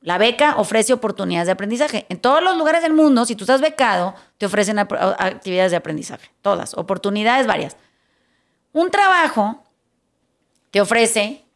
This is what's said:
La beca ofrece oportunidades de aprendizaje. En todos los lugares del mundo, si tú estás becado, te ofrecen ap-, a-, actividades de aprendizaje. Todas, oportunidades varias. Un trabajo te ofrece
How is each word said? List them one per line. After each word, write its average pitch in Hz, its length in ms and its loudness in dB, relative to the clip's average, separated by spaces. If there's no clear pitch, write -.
La 175 160 -4
beca 240 400 2
ofrece 214 340 0
oportunidades 196 540 -2
de 180 60 0
aprendizaje. 220 580 -4
En 180 100 -8
todos 277 220 4
los 370 160 0
lugares 320 240 2
del 320 120 0
mundo, 285 320 4
si 233 100 -6
tú 202 80 -14
estás 262 180 2
becado, 220 540 0
te 208 80 -4
ofrecen 208 320 0
ap-, 202 140 -2
a-, - 300 0
actividades 185 460 0
de 175 80 0
aprendizaje. - 540 -10
Todas, - 320 -2
oportunidades 208 720 -2
varias. 202 320 -4
Un 349 160 0
trabajo 339 760 0
te 202 100 2
ofrece 226 640 0